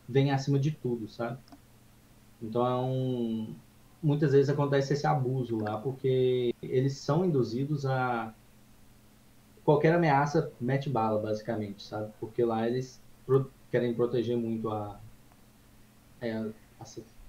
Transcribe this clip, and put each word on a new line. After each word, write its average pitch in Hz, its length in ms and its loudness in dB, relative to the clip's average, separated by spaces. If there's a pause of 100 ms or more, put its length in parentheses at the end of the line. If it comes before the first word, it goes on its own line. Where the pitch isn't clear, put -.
vem 139 220 2
acima 139 280 0
de 139 140 2
tudo, 117 360 -4
sabe? 120 300 -6 (1000)
Então, 120 260 0
é 127 100 2
um, 127 760 -2 (480)
muitas 147 300 2
vezes 139 180 6
acontece 139 440 2
esse 143 120 -2
abuso 127 520 0
lá, 107 200 -4
porque 127 760 0 (100)
eles 135 360 0
são 160 260 2
induzidos 135 600 0
a 123 480 -2 (1300)
qualquer 160 300 6
ameaça 151 640 2
mete 135 280 -2
bala, 110 320 0
basicamente, 107 600 -4
sabe? 107 380 -8
Porque 117 240 -2
lá 113 220 0
eles 127 340 -4 (260)
pro-, 135 240 2 (200)
querem 120 240 0
proteger 120 420 0
muito 113 340 -2
a, 104 300 -6 (1200)
é, 110 320 -4 (280)
a - 40 -14
sa-, - 180 -16 (260)